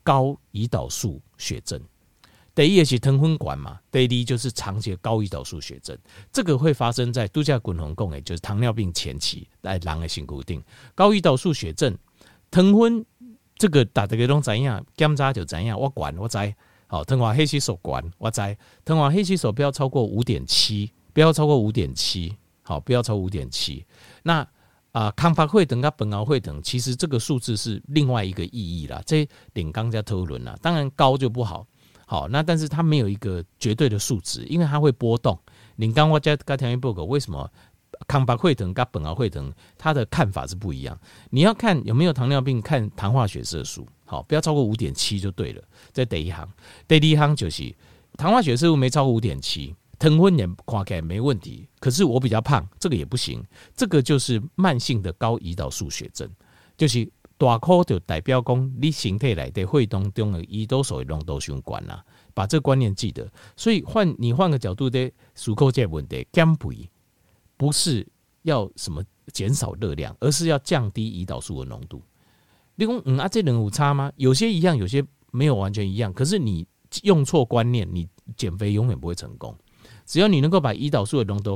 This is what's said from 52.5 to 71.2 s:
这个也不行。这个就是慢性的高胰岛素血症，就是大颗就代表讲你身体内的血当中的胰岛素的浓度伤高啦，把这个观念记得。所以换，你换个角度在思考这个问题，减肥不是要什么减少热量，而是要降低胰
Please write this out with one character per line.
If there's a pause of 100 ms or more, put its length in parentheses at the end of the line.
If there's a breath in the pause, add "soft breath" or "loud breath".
这
个
也
不
行。 (320 loud breath)
这
个
就
是 (140)
慢
性
的
高
胰
岛
素
血
症， (480 soft breath)
就
是 (280)
大
颗
就
代
表
讲
你
身
体
内
的
血
当
中
的
胰
岛
素
的
浓
度
伤
高
啦， (300 soft breath)
把
这
个
观
念
记
得。 (260 loud breath)
所
以
换，
你
换
个
角
度
在 (240 soft breath)
思
考
这
个
问
题，
减
肥 (680)
不
是 (340)
要
什
么 (280)
减
少
热
量，
而
是
要
降
低
胰